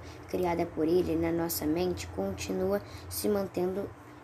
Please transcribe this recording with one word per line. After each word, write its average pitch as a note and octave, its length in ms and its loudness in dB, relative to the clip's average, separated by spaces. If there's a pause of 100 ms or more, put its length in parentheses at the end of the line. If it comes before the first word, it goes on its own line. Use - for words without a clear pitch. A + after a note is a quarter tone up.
(280)
criada E3+ 380 2
por D#3 220 0
ele E3 280 4
na E3 160 2
nossa E3+ 340 0
mente F3 420 0
continua G3 720 0 (280)
se - 200 0
mantendo F#3+ 600 0 (340)